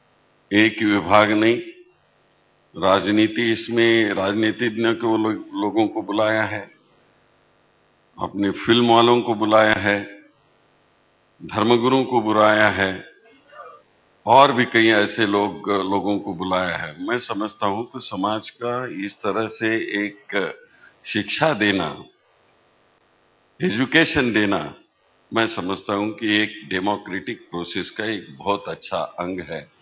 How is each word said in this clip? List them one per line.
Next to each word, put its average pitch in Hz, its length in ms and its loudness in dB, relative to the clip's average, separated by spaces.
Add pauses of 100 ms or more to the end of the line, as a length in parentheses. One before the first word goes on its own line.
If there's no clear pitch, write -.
(540)
एक 107 300 2
विभाग 104 480 4
नहीं, 113 300 2 (1160)
राजनीति, 107 760 2
इसमें 113 640 2
राजनीतिज्ञ 107 680 -2
को 113 340 0
लो-, 110 260 -2 (100)
लोगों 104 340 0
को 107 140 -6
बुलाया 107 420 0
है, 101 280 -8 (1500)
अपने 98 320 -2
फिल्म 120 400 2
वालों 120 300 6
को 113 140 -2
बुलाया 107 380 4
है, 101 300 0 (1400)
धर्मगुरुओं 120 580 2
को 123 180 0
बुलाया 107 460 4
है, 95 440 -2 (1120)
और 135 260 8
भी 120 140 2
कई 113 220 4
ऐसे 107 380 2
लोग, 101 440 -2
लोगों 98 500 0
को 98 140 -8
बुलाया 92 420 -2
है। 82 320 -10
मैं 123 120 -2
समझता 107 480 -6
हूं 101 160 -4
कि 123 160 -14
समाज 104 500 -6
का 120 380 -8 (180)
इस 101 120 -10
तरह 107 300 -2
से 110 280 -6
एक 101 800 -6 (500)
शिक्षा 147 480 -2
देना, 95 500 -2 (1600)
education 127 680 2
देना, 98 420 0 (580)
मैं 113 140 2
समझता 95 460 -6
हूं 104 160 -2
कि 107 340 0
एक - 260 -10
democratic 95 720 -6
process 87 480 -8
का 107 160 -8
एक 85 320 -10
बहुत 101 300 -4
अच्छा 85 300 -10
अंग 90 440 -6
है। 78 300 -12 (100)